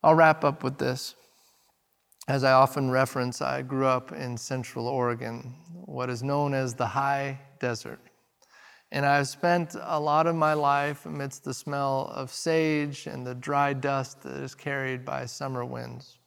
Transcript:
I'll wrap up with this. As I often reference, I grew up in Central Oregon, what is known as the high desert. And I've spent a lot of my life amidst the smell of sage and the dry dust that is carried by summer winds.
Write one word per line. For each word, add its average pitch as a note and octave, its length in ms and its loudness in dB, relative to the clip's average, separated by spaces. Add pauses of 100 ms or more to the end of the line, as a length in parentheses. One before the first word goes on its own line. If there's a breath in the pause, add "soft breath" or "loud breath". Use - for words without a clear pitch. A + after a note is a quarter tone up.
I'll D#3+ 100 8
wrap D#3+ 300 8
up D3 200 2
with C3 140 -4
this. C3 380 -2 (1120 soft breath)
As C#3 160 0
I C3 100 8
often C3+ 360 6
reference, B2+ 520 0
I C3+ 200 -2
grew C3 240 -2
up B2+ 260 2
in B2 240 -8
Central A#2+ 520 -6
Oregon, B2 680 -4 (200)
what C#3+ 360 -8
is A#2+ 140 -4
known C#3+ 320 0
as C3 180 -2
the A#2+ 140 -2
high C#3 520 -2 (200)
desert. - 400 -4 (920 loud breath)
And C#3+ 140 0
I've C#3+ 220 4
spent F3 520 0
a D#3 200 -2
lot D3+ 260 4
of E3+ 100 2
my D#3 180 2
life C#3+ 520 0
amidst C#3+ 380 -8
the C3+ 100 -6
smell C#3 640 -2
of C3 160 -8
sage D#3 760 0
and B2+ 220 -8
the B2+ 80 -8
dry C#3+ 380 2
dust C3+ 500 -4
that C3+ 140 -8
is C3+ 180 -8
carried C3 500 -4
by C3 220 -6
summer B2+ 360 -6
winds. A#2+ 640 -10